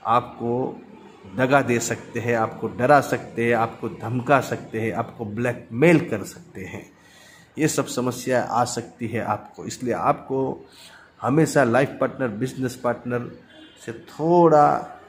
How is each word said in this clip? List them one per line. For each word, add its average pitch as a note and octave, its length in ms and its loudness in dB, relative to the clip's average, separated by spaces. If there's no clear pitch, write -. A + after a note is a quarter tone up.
आपको A#2+ 760 0
दगा C3 260 4
दे A#2 180 2
सकते - 400 -6
हैं, A#2+ 160 0
आपको A2+ 320 -2
डरा B2+ 340 6
सकते A#2+ 420 -4
हैं, A#2 100 4
आपको A2+ 360 -2
धमका B2 520 0
सकते - 380 -6
हैं, A2 140 -2
आपको A2+ 320 -6
ब्लैकमेल A#2+ 760 2
कर A2 240 -6
सकते - 400 -16
हैं। F2+ 200 -12
ये D3 120 2
सब D3 200 0
समस्या B2 540 -2
आ A#2+ 240 0
सकती - 420 -8
है A#2 140 -4
आपको, G2 420 -6
इसलिए A2 300 -4
आपको C3 720 -4
हमेशा D3 440 2
लाइफ B2+ 360 2
पार्टनर, C3 300 -2
बिजनेस B2+ 460 -6
पार्टनर A#2+ 540 -6
से A#2+ 100 -12
थोड़ा D3+ 1000 4